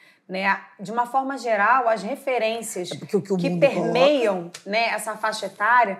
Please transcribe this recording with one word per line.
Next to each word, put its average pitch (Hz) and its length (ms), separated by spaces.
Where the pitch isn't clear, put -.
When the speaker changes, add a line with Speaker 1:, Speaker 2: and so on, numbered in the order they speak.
Speaker 1:
né? 190 300
De 196 120
uma 240 160
forma 269 320
geral, 226 500
as 214 140
referências 220 880
Speaker 2:
É 160 60
porque 170 200
o 175 40
que - 120
o 190 40
Speaker 1:
que 180 120
Speaker 2:
mundo 175 120
Speaker 1:
permeiam, 220 720
Speaker 2:
coloca. 175 320
Speaker 1:
né, 214 220
essa 214 280
faixa 214 300
etária 208 520